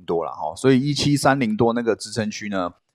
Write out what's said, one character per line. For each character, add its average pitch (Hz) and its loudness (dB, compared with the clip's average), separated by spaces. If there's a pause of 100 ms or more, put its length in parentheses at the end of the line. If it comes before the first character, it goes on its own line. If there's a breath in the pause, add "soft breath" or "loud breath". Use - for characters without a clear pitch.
多 82 -2
了， 65 -8
哦， 76 -8
所 - 2
以 131 6
一 143 0
七 143 2
三 139 2
零 107 0
多 117 4
那 120 -2
个 113 0
支 - -14
撑 107 -4
区 104 -12
呢， 95 -4 (240)